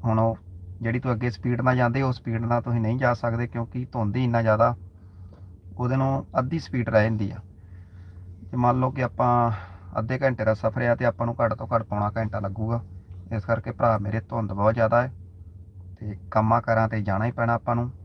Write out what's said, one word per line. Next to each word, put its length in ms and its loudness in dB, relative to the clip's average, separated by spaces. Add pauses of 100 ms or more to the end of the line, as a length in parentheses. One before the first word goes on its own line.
ਹੁਣ 140 4
ਉਹ 180 4 (460)
ਜਿਹੜੀ 180 0
ਤੂੰ 120 -2
ਅੱਗੇ 180 0
ਸਪੀਡ 300 -2
ਨਾਲ 160 4
ਜਾਂਦੇ, 260 4
ਉਹ 100 2
ਸਪੀਡ 280 -4
ਨਾਲ 220 2
ਤੁਸੀਂ 180 0
ਨਹੀਂ 180 0
ਜਾ 160 4
ਸਕਦੇ, 320 -2
ਕਿਉਂਕਿ 460 -6
ਧੁੰਦ 240 -2
ਹੀ 80 2
ਇੰਨਾ 180 2
ਜ਼ਿਆਦਾ, 320 6 (1000)
ਉਹਦੇ 200 0
ਨੂੰ 300 0 (120)
ਅੱਧੀ 200 0
ਸਪੀਡ 300 -4
ਰਹਿ 140 6
ਜਾਂਦੀ 280 0
ਆ। 100 -12 (1080)
ਜੇ 60 -4
ਮੰਨ 240 4
ਲਓ 100 2
ਕਿ 120 -4
ਆਪਾਂ 480 2 (480)
ਅੱਧੇ 200 -2
ਘੰਟੇ 260 2
ਦਾ 100 4
ਸਫ਼ਰ 280 -2
ਆ 120 4
ਤੇ 100 -2
ਆਪਾਂ 220 0
ਨੂੰ 80 -2 (100)
ਘੱਟ 100 2
ਤੋਂ 200 -10
ਘੱਟ 80 2
ਪੌਣਾ 340 -2
ਘੰਟਾ 240 -2
ਲੱਗੂਗਾ। 420 -2 (500)
ਇਸ 120 -4
ਕਰਕੇ 260 0
ਭਰਾ 280 2
ਮੇਰੇ 220 -2
ਧੁੰਦ 320 -4
ਬਹੁਤ 220 4
ਜ਼ਿਆਦਾ 280 4
ਹੈ 100 -4 (840)
ਤੇ 160 -8 (160)
ਕੰਮਾਂ 320 4
ਕਾਰਾਂ 260 2
'ਤੇ 140 -2
ਜਾਣਾ 220 0
ਹੀ 60 0
ਪੈਣਾ 240 0
ਆਪਾਂ 220 -2
ਨੂੰ। 140 -2 (140)